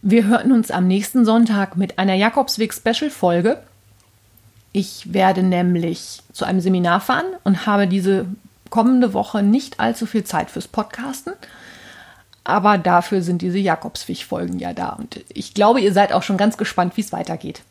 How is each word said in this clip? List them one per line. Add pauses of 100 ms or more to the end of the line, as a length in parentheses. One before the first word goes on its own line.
Wir
hören
uns
am
nächsten
Sonntag
mit
einer
Jakobsweg-Special-Folge. (1080)
Ich
werde
nämlich (100)
zu
einem
Seminar
fahren (180)
und
habe
diese (440)
kommende
Woche
nicht
allzu
viel
Zeit
fürs
Podcasten. (1080)
Aber
dafür
sind
diese
Jakobsweg-Folgen
ja
da.
Und
ich
glaube,
ihr
seid
auch
schon
ganz
gespannt,
wie
es
weitergeht.